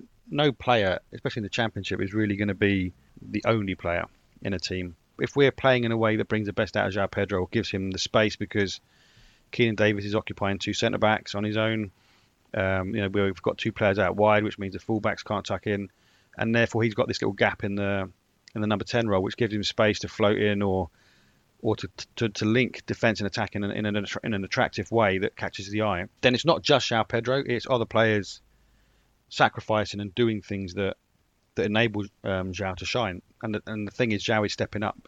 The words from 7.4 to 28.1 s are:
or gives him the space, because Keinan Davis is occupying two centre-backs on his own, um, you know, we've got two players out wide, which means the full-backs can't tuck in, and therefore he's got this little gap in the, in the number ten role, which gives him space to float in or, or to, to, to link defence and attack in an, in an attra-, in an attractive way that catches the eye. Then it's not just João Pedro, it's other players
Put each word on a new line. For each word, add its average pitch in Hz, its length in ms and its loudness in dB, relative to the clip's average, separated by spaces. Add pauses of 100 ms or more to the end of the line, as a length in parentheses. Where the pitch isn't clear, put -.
or 90 100 -2
gives 110 180 0
him 95 220 -4
the 90 80 -6
space, 110 380 2
because 98 420 -2 (720)
Keinan 113 240 2
Davis 104 280 2
is 101 120 -4
occupying 98 420 -2
two 104 160 -4
centre-backs 107 640 0
on 101 80 -2
his 107 140 -2
own, 110 340 0 (640)
um, 95 400 0
you 107 60 0
know, 101 80 0
we've 98 340 0
got - 160 -2
two 113 120 -2
players 101 280 2
out 92 160 2
wide, 107 280 6
which 104 140 -4
means 98 160 -8
the 98 60 -8
full-backs 107 420 -2
can't 101 240 -4
tuck 98 220 -4
in, 101 240 -2 (460)
and 113 180 0
therefore 117 260 2
he's 113 140 2
got 120 120 2
this 107 140 -4
little 107 120 0
gap 104 300 0
in 101 120 -4
the, 98 340 -2 (460)
in 104 60 -4
the 107 60 0
number 101 180 0
ten 117 220 0
role, 98 140 4
which - 160 -2
gives 107 160 0
him 104 100 -2
space 107 360 2
to - 80 -8
float 104 320 2
in 104 240 2
or, 92 260 0 (720)
or 107 140 2
to, - 140 -10 (260)
to, 117 140 0
to 104 160 -4
link 113 400 2
defence 110 340 0
and 104 80 -4
attack 101 280 -4
in 104 100 -4
an, 101 60 -4
in 107 140 -4
an 104 120 0
attra-, 98 260 -6
in 117 100 -2
an 98 120 -4
attractive - 460 -2
way 104 260 4
that 98 180 -2
catches 98 340 -8
the 104 120 -2
eye. 95 240 -2 (160)
Then 127 120 6
it's 123 120 0
not 151 160 2
just 143 280 2
João 113 160 2
Pedro, 123 400 -2
it's 120 240 -4
other 123 140 2
players 110 560 0 (880)